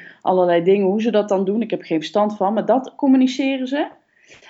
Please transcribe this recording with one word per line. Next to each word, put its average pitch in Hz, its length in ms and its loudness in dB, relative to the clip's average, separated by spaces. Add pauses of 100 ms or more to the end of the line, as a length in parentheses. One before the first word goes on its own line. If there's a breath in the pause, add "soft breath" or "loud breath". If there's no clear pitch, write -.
(200 loud breath)
allerlei 175 420 2
dingen, 190 240 4
hoe 208 160 0
ze 233 80 0
dat 208 180 0
dan 196 160 0
doen. 208 180 -2
Ik 220 80 -6
heb 175 100 -6
er - 60 -20
geen 160 120 -2
verstand 208 380 -2
van, 196 180 -2
maar 208 120 -4
dat 254 300 -2
communiceren 262 720 0
ze. 285 200 -4 (600 loud breath)